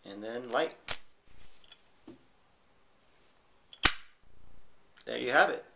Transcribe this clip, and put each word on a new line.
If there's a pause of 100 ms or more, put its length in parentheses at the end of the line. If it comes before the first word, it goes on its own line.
And
then
light. (4000)
There
you
have
it. (100)